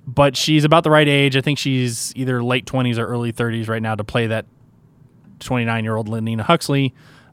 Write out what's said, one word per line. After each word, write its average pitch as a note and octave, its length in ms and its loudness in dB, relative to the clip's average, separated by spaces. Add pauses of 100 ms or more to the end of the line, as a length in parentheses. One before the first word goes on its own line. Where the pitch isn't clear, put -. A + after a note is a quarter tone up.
but - 300 2
she's D#3 260 2
about D#3+ 200 4
the D#3 80 2
right D3+ 160 6
age. C#3 280 2
I C3+ 60 2
think C#3 180 -2
she's B2+ 560 -2
either B2+ 280 -2
late B2 220 -2
twenties B2 340 -2
or A#2 80 -2
early A#2+ 240 -4
thirties A2+ 360 -4
right A2+ 140 -4
now A2 140 -2
to G#2+ 80 -6
play A#2 240 -2
that A2 180 -4 (920)
twenty-nine-year-old A2+ 680 -2
Lenina A2+ 340 -4
Huxley. C#3 520 0 (400)